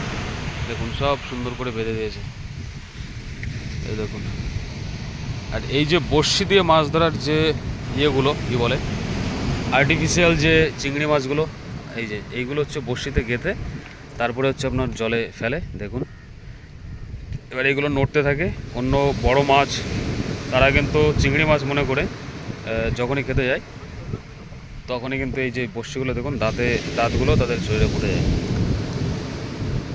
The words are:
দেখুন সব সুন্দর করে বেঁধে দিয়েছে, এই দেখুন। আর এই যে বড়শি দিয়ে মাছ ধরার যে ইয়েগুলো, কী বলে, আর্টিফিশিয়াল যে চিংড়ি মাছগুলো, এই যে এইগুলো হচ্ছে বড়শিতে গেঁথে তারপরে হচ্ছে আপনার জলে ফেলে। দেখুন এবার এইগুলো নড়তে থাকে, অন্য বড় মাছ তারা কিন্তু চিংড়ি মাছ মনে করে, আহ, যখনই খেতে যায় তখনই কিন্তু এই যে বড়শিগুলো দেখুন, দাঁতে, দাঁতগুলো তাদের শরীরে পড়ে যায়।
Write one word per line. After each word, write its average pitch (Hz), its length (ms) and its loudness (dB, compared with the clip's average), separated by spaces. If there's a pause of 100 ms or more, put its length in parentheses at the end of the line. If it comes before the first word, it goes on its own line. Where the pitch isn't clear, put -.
(680)
দেখুন 117 320 -4
সব 139 180 2 (120)
সুন্দর 123 280 -4
করে 123 140 -4
বেঁধে 113 220 -2
দিয়েছে, 107 260 -4 (1700)
এই 107 60 -4
দেখুন। 107 260 -4 (1300)
আর 113 60 -2 (100)
এই 147 160 2
যে 165 140 4 (100)
বড়শি 165 360 2
দিয়ে 190 160 6
মাছ 160 260 6
ধরার 160 320 4
যে 156 340 2 (440)
ইয়েগুলো, 139 380 4 (140)
কী 123 60 2
বলে, 120 220 4 (920)
আর্টিফিশিয়াল 160 680 4
যে 160 420 6
চিংড়ি 139 260 0
মাছগুলো, 147 420 2 (480)
এই 117 120 -4
যে 104 140 -6 (100)
এইগুলো 127 300 -2
হচ্ছে 147 180 -4
বড়শিতে 123 440 -2
গেঁথে 123 300 -2 (640)
তারপরে 120 300 0
হচ্ছে 135 200 0
আপনার 127 280 0
জলে 113 440 -2
ফেলে। 127 220 -2 (160)
দেখুন 104 260 -6 (1500)
এবার 127 140 0
এইগুলো 139 220 2
নড়তে 139 360 2
থাকে, 143 260 2 (260)
অন্য 135 460 4
বড় 127 220 6
মাছ 139 260 6 (800)
তারা 131 200 6
কিন্তু 147 480 4
চিংড়ি 143 260 4
মাছ 151 180 4
মনে 139 200 0
করে, 131 180 2
আহ, - 960 -4
যখনই 127 280 0
খেতে 131 220 2
যায় 139 140 2 (1300)
তখনই 127 300 -4
কিন্তু 135 240 -2
এই 127 100 0
যে 123 240 -2
বড়শিগুলো 127 380 -4
দেখুন, 120 240 -2
দাঁতে, 113 420 2 (160)
দাঁতগুলো 117 400 4
তাদের 120 220 4 (100)
শরীরে 110 180 4
পড়ে 104 220 2
যায়। 92 160 2 (1700)